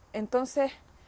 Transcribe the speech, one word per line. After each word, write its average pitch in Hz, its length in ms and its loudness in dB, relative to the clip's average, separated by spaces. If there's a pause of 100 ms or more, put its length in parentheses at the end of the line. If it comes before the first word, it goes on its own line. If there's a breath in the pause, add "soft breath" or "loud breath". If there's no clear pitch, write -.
(120)
entonces, 254 600 0 (340 loud breath)